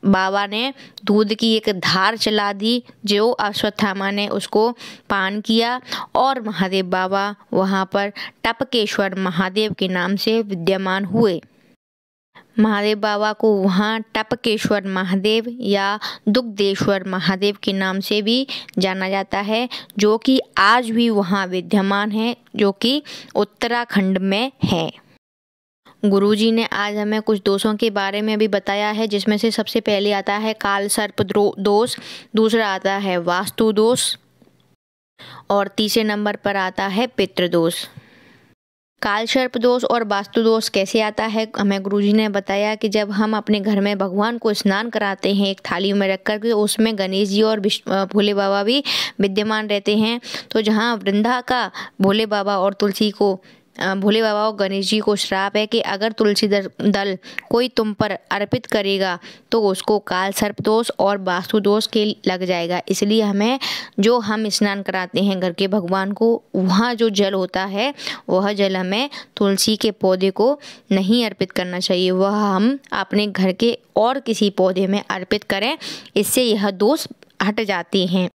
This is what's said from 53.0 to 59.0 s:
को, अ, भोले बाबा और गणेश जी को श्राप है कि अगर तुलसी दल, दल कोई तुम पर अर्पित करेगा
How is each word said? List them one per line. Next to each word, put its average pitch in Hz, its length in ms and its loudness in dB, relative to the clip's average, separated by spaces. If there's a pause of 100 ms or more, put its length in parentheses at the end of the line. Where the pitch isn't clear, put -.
को, 196 300 0 (380)
अ, 190 160 -2
भोले 208 280 2
बाबा 208 180 0
और 214 160 0
गणेश 196 340 -2
जी 214 80 2
को 208 180 0
श्राप 196 400 -2
है 214 100 0
कि 226 140 0
अगर 208 320 -2
तुलसी 208 360 2
दल, 196 220 0 (100)
दल 196 380 0 (320)
कोई 240 180 2
तुम 220 240 0
पर 214 180 -2
अर्पित 202 560 -4
करेगा 190 520 0 (320)